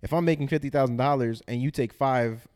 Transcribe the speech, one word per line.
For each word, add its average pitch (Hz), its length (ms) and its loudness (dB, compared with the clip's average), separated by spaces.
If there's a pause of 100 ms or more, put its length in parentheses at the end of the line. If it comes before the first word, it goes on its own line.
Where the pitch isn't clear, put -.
if 101 100 -4
I'm 170 100 2
making 151 260 2
fifty 147 200 -2
thousand 131 280 2
dollars 123 500 0
and 120 140 -4
you 143 100 0
take 120 200 -2
five 120 640 -2